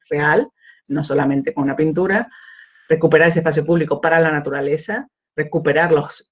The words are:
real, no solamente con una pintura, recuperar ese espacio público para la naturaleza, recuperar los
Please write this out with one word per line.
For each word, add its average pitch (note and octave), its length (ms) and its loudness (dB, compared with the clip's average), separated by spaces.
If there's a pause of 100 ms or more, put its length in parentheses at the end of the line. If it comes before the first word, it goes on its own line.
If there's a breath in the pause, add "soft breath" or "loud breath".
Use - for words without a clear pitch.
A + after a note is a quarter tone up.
real, D3+ 400 0 (400 soft breath)
no D3 140 -2
solamente C#3 500 -2
con C#3+ 100 -4
una C#3 120 -2
pintura, F3+ 540 -2 (600 loud breath)
recuperar D#3+ 400 4
ese E3 100 0
espacio D#3 240 0
público D#3 380 0
para E3 180 2
la D#3+ 120 2
naturaleza, D3 760 -4 (300)
recuperar D#3 540 0
los - 400 -2